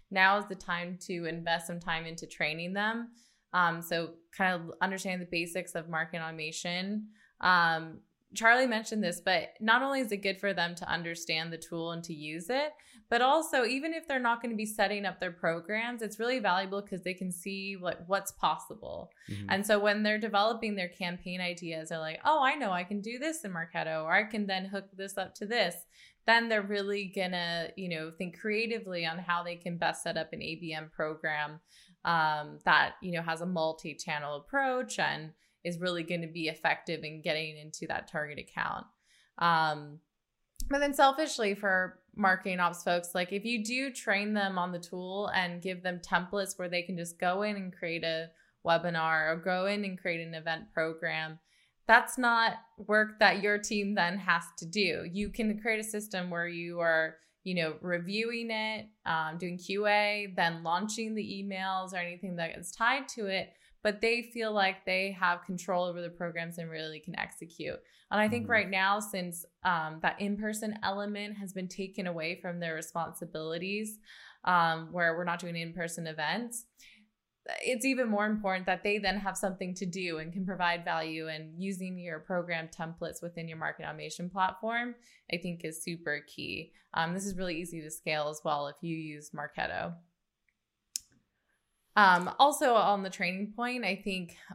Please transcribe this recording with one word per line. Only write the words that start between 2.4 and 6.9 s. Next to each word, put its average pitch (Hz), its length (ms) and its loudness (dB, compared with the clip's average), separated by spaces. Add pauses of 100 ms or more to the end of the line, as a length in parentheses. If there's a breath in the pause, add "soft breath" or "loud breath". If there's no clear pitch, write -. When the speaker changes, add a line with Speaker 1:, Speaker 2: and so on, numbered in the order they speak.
Speaker 1:
them. 226 380 -2 (420 loud breath)
Um, 170 260 4
so 165 360 -2 (160)
kind 185 280 2
of 170 220 -10
understanding 185 380 -2
the 170 100 -10
basics 175 460 -4
of 165 120 -6
marketing 165 340 -4
automation. 175 880 -4 (300 loud breath)